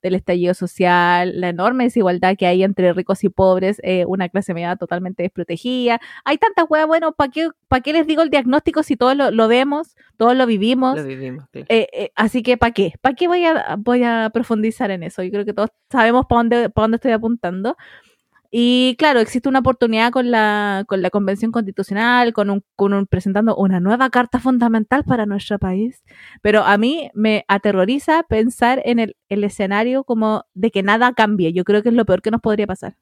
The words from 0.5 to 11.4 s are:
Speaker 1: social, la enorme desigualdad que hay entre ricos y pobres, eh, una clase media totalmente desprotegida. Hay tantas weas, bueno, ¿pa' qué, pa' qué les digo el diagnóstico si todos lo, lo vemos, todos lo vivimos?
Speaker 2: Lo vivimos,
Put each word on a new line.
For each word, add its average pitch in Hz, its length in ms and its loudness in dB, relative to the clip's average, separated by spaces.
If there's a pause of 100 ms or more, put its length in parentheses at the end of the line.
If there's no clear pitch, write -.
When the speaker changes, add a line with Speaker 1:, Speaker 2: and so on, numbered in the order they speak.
Speaker 1:
social, 175 840 0
la 180 100 -2
enorme 226 360 -2
desigualdad 185 520 0
que 190 100 -2
hay 180 160 4
entre 185 300 2
ricos 185 300 -4
y 196 60 2
pobres, 190 540 2
eh, 185 240 0
una 185 220 -4
clase 196 240 -4
media 175 220 -4
totalmente 180 480 -6
desprotegida. 233 760 -4 (240)
Hay 294 140 0
tantas 403 320 2
weas, 311 180 2
bueno, 320 260 0
¿pa' 277 160 0
qué, 320 200 -4 (180)
pa' 254 140 0
qué 294 120 -4
les 320 140 2
digo 311 140 0
el 320 80 2
diagnóstico 285 540 0
si 277 120 -2
todos 254 220 2
lo, 262 140 2
lo 220 160 4
vemos, 285 480 0 (220)
todos 240 180 4
lo 262 100 2
vivimos? 247 520 0
Speaker 2:
Lo 156 60 -6
vivimos, 131 480 -10